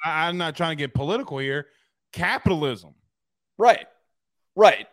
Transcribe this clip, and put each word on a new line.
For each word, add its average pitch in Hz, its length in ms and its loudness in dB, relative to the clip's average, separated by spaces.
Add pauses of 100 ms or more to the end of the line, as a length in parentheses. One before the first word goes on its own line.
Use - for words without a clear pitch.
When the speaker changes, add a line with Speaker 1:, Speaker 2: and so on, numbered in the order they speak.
Speaker 1:
I, 160 240 -2
I'm 175 80 -6
not 165 200 -6
trying 165 200 -4
to 147 40 -8
get 139 140 -8
political 147 440 -4
here. 135 280 -6 (460)
Capitalism. 151 840 -4 (640)
Speaker 2:
Right. 226 280 4 (680)
Right. 190 380 6